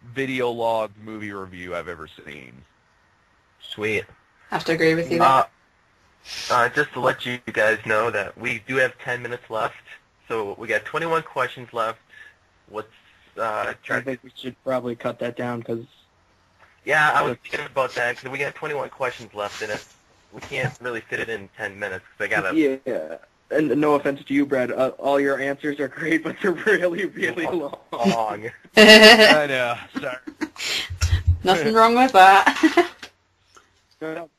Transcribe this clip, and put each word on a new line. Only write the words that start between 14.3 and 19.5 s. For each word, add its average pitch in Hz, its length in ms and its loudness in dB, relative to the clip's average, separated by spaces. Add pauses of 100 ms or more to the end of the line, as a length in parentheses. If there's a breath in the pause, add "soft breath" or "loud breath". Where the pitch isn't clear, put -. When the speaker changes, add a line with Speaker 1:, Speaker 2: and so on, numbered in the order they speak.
Speaker 4:
should 127 300 -12
probably 123 300 -4
cut 120 240 -8
that 120 180 -6
down, 120 260 -6
'cause 117 220 -8 (1000)
Speaker 2:
Yeah, 151 280 2
I 143 100 2
was 147 100 -2
Speaker 4:
that's 120 180 -12
Speaker 2:
thinking 147 160 -8
about 131 280 -4
that, 120 220 -2
'cause 131 140 -14
we 135 80 -10
got 143 160 -6
twenty-one 143 360 -8
questions 123 440 -8
left, 101 280 -6